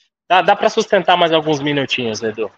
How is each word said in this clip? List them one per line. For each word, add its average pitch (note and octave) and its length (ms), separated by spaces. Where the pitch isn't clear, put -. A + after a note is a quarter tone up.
Dá, F3+ 120
dá F3 140
pra G#3+ 160
sustentar F#3+ 460
mais E3+ 160
alguns D#3 280
minutinhos, B2+ 600
Edu. A2 360